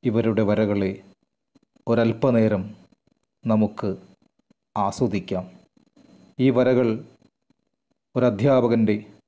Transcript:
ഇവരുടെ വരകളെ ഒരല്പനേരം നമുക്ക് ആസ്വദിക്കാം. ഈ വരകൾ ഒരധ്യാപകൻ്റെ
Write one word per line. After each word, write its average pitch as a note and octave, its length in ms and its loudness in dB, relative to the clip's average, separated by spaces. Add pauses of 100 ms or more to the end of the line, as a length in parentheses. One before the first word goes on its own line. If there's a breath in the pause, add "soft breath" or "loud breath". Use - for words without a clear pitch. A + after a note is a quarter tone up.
ഇവരുടെ A2 400 0
വരകളെ G2+ 500 0 (920)
ഒരല്പനേരം A2+ 760 0 (800)
നമുക്ക് G#2+ 460 0 (880)
ആസ്വദിക്കാം. G2 680 -4 (960)
ഈ C3 120 2
വരകൾ B2 400 2 (1200)
ഒരധ്യാപകൻ്റെ A#2 840 2 (320)